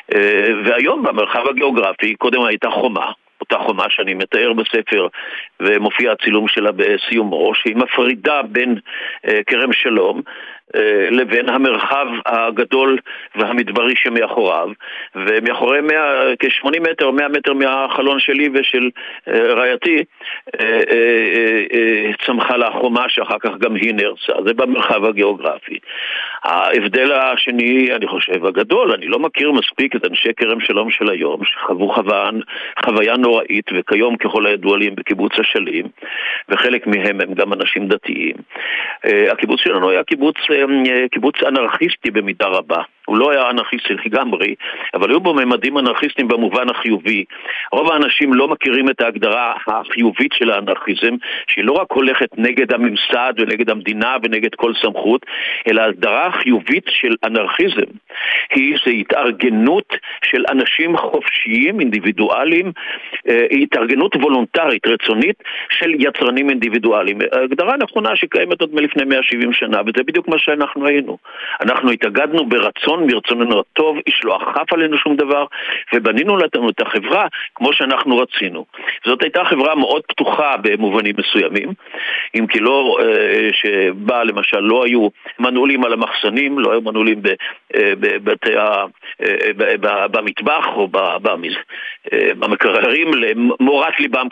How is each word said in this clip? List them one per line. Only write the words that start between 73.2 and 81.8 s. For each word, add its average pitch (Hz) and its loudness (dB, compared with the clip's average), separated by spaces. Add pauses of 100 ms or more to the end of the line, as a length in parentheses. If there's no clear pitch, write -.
הטוב, 156 0 (100)
איש - 0
לא - 2
אכף - -4
עלינו 160 2
שום 151 0
דבר, 143 2 (500)
ובנינו 120 2
לנו 135 0
את - -2
החברה 113 -2 (280)
כמו 131 0
שאנחנו 131 0
רצינו. 90 -2 (420)
זאת 127 0
הייתה 170 0
חברה 156 2
מאוד 147 0
פתוחה 143 0
במובנים 104 0
מסוימים, 101 0 (640)